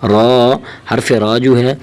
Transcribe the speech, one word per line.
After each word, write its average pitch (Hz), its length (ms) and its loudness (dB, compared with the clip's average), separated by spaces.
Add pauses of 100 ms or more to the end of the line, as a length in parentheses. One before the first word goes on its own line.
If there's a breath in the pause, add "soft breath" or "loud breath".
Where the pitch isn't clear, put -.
را، 120 580 2 (240 loud breath)
حرف 120 280 -2
را 110 260 0
جو 123 200 2
ہے 127 240 0